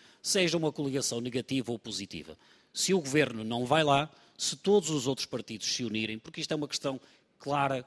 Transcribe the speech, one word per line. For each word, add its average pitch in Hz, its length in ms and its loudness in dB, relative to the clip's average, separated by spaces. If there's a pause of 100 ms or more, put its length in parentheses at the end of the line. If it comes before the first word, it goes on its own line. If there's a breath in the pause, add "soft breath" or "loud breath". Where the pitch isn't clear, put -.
(200 loud breath)
Seja 170 380 2
uma 156 140 2
coligação 135 500 -2
negativa 123 500 -2
ou 113 60 -2
positiva. 90 580 -10 (380 soft breath)
Se - 180 0
o 190 80 6
Governo 131 440 0
não 120 240 -2
vai 151 160 6
lá, 143 280 4 (240 loud breath)
se - 200 -4
todos 190 340 4
os 143 160 0
outros 131 220 -2
partidos 110 400 -8
se - 160 -2
unirem, 110 340 -2
porque - 240 -12
isto 147 100 -4
é 160 40 2
uma 147 120 -2
questão 135 320 -4 (380 loud breath)
clara 139 500 0